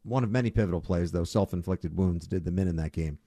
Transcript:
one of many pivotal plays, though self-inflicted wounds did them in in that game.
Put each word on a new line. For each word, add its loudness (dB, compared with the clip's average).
one 0
of 0
many 2
pivotal 2
plays, 0
though 0
self-inflicted -2
wounds 2
did -4
them -2
in 4
in 0
that -2
game. -2